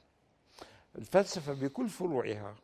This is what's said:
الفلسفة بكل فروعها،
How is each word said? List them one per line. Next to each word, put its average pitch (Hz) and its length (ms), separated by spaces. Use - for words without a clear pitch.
الفلسفة 160 580
بكل 139 360
فروعها، 107 760